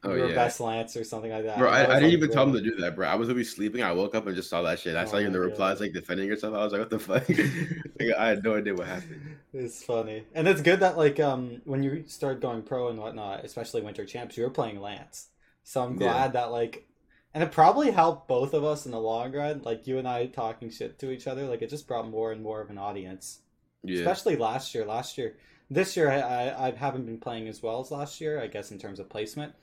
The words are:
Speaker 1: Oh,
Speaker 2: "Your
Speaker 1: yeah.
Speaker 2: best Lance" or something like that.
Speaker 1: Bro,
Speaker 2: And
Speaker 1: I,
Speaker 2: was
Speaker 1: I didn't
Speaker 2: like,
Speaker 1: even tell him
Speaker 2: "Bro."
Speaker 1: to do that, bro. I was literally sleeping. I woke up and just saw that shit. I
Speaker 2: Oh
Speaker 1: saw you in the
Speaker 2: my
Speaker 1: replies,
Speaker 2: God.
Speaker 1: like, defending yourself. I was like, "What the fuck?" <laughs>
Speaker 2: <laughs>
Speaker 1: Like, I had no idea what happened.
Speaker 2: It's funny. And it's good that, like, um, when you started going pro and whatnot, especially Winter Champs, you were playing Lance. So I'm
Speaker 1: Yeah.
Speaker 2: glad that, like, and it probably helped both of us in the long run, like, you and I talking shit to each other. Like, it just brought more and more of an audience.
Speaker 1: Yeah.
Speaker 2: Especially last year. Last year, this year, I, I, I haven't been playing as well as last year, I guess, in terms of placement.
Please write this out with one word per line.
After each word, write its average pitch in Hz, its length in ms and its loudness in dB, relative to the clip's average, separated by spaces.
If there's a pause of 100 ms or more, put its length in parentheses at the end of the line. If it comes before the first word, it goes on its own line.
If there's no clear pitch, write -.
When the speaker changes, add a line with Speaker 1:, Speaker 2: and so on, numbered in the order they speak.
Speaker 1:
Oh, 95 120 0
Speaker 2:
"Your 85 160 4
Speaker 1:
yeah. 82 40 -2
Speaker 2:
best 123 240 2
Lance" 113 380 -4
or 113 80 -6
something 110 260 -8
like 110 140 -4
that. 110 140 -2
Speaker 1:
Bro, 131 100 6
Speaker 2:
And - 80 6
Speaker 1:
I, 135 60 8
Speaker 2:
was 131 80 6
Speaker 1:
I 120 100 8
didn't - 40 8
Speaker 2:
like, 165 100 10
Speaker 1:
even 156 160 4
tell 135 140 6
him 139 80 6
Speaker 2:
"Bro." 113 80 4
Speaker 1:
to 107 100 0
do 113 60 -2
that, 87 200 -2
bro. 92 100 0
I 78 80 4
was 117 140 2
literally 123 160 0
sleeping. 107 380 -4
I 92 100 2
woke 98 220 0
up 107 120 -2
and 95 80 -4
just 90 140 -4
saw 87 140 0
that 87 160 0
shit. 82 180 -4
I 85 60 0
Speaker 2:
Oh - 40 -2
Speaker 1:
saw 101 120 0
you 104 80 2
in 95 80 0
the 92 40 2
Speaker 2:
my 90 60 2
Speaker 1:
replies, 95 340 0
Speaker 2:
God. 104 60 -2
Speaker 1:
like, 92 80 -4
defending 92 360 -4
yourself. 107 260 -2
I 104 100 0
was 104 80 -2
like, 101 80 -2
"What 113 100 -4
the 110 80 -2
fuck?" - 300 0
<laughs> - 0 -
Speaker 2:
<laughs> 170 720 -2
Speaker 1:
Like, 113 160 2
I 113 120 4
had 101 140 2
no 110 140 2
idea 104 180 0
what 90 120 -4
happened. 80 500 -10 (160)
Speaker 2:
It's 127 300 -8
funny. 110 420 -4 (100)
And 160 140 2
it's 175 140 4
good 180 180 6
that, 185 160 6
like, 151 240 6
um, 127 460 0
when 139 160 0
you 143 240 -2
started 135 340 -4
going 117 220 -4
pro 123 260 -2
and 113 100 -6
whatnot, 107 460 -8
especially 117 380 -6
Winter 104 240 -10
Champs, 123 320 -12
you 117 60 0
were 131 60 0
playing 110 300 -2
Lance. 101 480 -12 (340)
So - 200 -4
I'm 123 100 -2
Speaker 1:
Yeah. - 60 -6
Speaker 2:
glad 127 340 2
that, 120 200 0
like, 117 340 -2 (480)
and 156 100 0
it - 80 -2
probably 285 380 8
helped 170 380 4
both 131 260 2
of 147 100 2
us 151 220 0
in 123 60 -8
the 113 80 -6
long 113 320 -2
run, 147 300 -2
like, 113 240 -6
you 131 120 -2
and 127 100 -4
I 120 180 0
talking 113 440 -6
shit - 300 -10
to 135 100 -6
each 127 160 -8
other. 135 200 -4
Like, 117 140 -4
it 113 80 -4
just - 180 -10
brought 113 220 -4
more 110 240 -2
and 107 100 -8
more 107 200 -6
of 101 80 -12
an 101 80 -12
audience. 98 640 -10 (440)
Speaker 1:
Yeah. 90 160 -2
Speaker 2:
Especially 92 360 2
last 117 380 -2
year. 110 100 -2
Last 113 340 -6
year, 113 180 -6 (340)
this 185 260 0
year, 156 140 6
I, 139 80 4
I, 127 480 0
I 127 60 2
haven't 127 340 -4
been 113 140 -10
playing 113 260 -8
as 107 160 -10
well 117 180 -2
as 131 120 -10
last 147 280 -8
year, 151 200 -2
I 110 80 -6
guess, 104 240 -10
in 98 60 -12
terms 98 200 -12
of 98 100 -12
placement. 110 440 -6 (100)